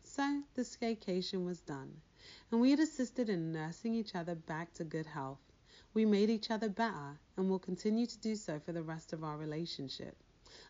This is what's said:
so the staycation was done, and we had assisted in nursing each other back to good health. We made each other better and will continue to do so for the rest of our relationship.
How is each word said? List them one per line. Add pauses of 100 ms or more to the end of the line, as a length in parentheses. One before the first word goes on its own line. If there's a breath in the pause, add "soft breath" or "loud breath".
so (120)
the
staycation
was
done, (500 loud breath)
and
we
had
assisted
in
nursing
each
other
back
to
good
health. (400 loud breath)
We
made
each
other
better (160)
and
will
continue
to
do
so
for
the
rest
of
our
relationship. (540 loud breath)